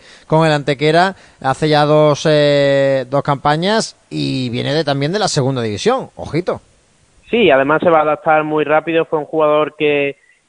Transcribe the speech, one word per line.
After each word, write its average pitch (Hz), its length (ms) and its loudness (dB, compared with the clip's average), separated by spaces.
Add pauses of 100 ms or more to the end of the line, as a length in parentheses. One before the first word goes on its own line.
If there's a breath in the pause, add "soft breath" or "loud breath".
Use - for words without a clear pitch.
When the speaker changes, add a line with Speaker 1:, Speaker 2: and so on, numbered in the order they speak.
(260 loud breath)
Speaker 1:
con 160 220 2
el 156 40 2
Antequera 151 600 0 (280 soft breath)
hace 135 280 -2
ya 151 160 2
dos, 151 420 2
eh, 139 800 2
dos 135 140 -2
campañas, 156 760 -2 (140)
y 135 400 -6
viene 123 240 -4
de, 160 100 0
también 143 280 -4
de 208 80 -4
la 190 80 -2
segunda 131 340 -2
división, 147 540 -4
ojito. 175 460 -6 (680)
Speaker 2:
Sí, 220 220 2
además 139 320 2
se 180 80 2
va 160 80 4
a 151 40 2
adaptar 156 400 0
muy 151 200 -2
rápido, 156 420 0
fue 160 140 -4
un 143 60 -8
jugador 151 520 0
que, 143 400 -2 (320 soft breath)